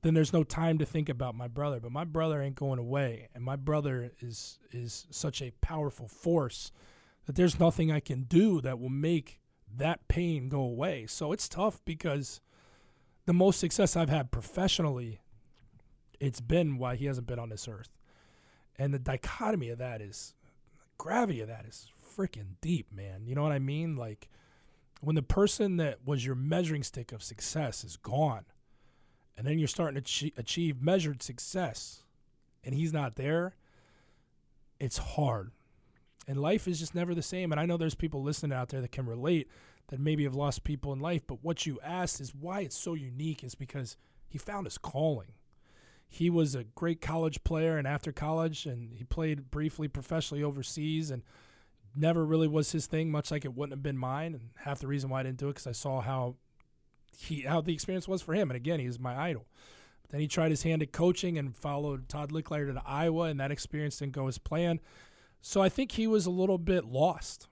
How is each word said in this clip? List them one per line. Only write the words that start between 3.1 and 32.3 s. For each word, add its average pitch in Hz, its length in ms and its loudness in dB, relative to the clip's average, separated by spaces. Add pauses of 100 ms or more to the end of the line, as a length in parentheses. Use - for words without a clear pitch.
and 120 100 -10
my 131 120 -2
brother 135 640 0
is, - 400 -10 (120)
is 120 380 -8
such 147 320 -2
a 123 100 -8 (100)
powerful 147 480 -2
force 165 600 0 (540)
that 139 120 -4
there's 175 200 8
nothing 165 320 6
I 151 120 4
can 131 220 -2
do 175 380 8
that 131 180 -2
will 127 100 -4
make 147 500 0 (360)
that 147 320 0
pain 160 420 2
go 139 120 2
away. 123 460 -2
So 151 240 -2
it's - 180 -2
tough 202 360 0
because 143 560 -2 (840)
the 175 80 6
most 180 260 8
success 185 360 4
I've 165 140 4
had 139 220 2
professionally, 127 880 0 (1000)
it's 135 220 -2
been 151 360 4
while 123 180 -2
he 127 100 -2
hasn't 123 220 -2
been 120 120 -4
on 117 100 -6
this 107 180 -8
earth. 110 220 -12 (880)
And 139 160 0
the 139 60 -2
dichotomy 135 680 -2
of 117 100 -6
that 120 220 -6
is, - 340 -12 (640)
gravity 196 440 0
of 107 60 -6
that 110 180 -12
is - 220 -18 (300)
freaking 104 440 -4
deep, 156 300 0
man. 98 340 -10
You 123 100 -4
know 143 80 2
what 156 80 4
I 139 80 2
mean? 151 360 -2
Like, 113 340 -8 (720)
when 156 140 2
the 160 80 4
person 202 540 4
that 147 280 0
was 131 200 0
your 131 100 -2
measuring 156 480 0
stick - 280 -8
of 113 120 -10
success - 600 -4
is 80 140 -12
gone, 127 480 0 (920)
and 113 100 -4
then 151 120 0
you're 147 80 2
starting 151 280 0
to 139 60 -4
ch-, 143 360 -4
achieve 143 440 -2
measured 156 420 2
success, - 800 -6 (600)